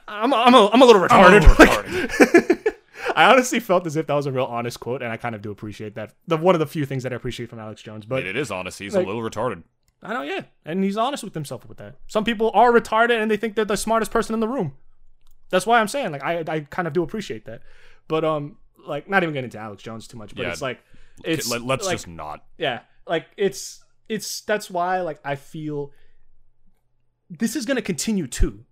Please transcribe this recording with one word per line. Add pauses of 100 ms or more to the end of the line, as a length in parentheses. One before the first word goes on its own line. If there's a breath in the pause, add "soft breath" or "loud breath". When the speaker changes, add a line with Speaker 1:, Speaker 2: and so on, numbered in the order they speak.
Speaker 1:
I'm,
I'm
a,
I'm
a
little
Speaker 2:
I'm
a
Speaker 1:
retarded.
Speaker 2:
little
Speaker 1:
<laughs>
Like,
Speaker 2:
retarded. (160)
Speaker 1:
<laughs>
I
honestly
felt
as
if
that
was
a
real
honest
quote,
and
I
kind
of
do
appreciate
that. (140)
The,
one
of
the
few
things
that
I
appreciate
from
Alex
Jones,
but
Speaker 2:
It
is
honest.
He's
Speaker 1:
like,
Speaker 2:
a
little
retarded. (380)
Speaker 1:
I
know,
yeah, (200)
and
he's
honest
with
himself
with
that. (120)
Some
people
are
retarded,
and
they
think
they're
the
smartest
person
in
the
room. (720)
That's
why
I'm
saying,
like,
I,
I
kind
of
do
appreciate
that. (440)
But,
um, (320)
like,
not
even
getting
into
Alex
Jones
too
much,
but
Speaker 2:
Yeah.
Speaker 1:
it's
like, (480)
Speaker 2:
K-,
Speaker 1:
it's
Speaker 2:
let,
let's
Speaker 1:
like,
Speaker 2:
just
not. (120)
Speaker 1:
Yeah, (260)
like, (100)
it's, (240)
it's,
that's
why,
like,
I
feel (1400)
this
is
gonna
continue
too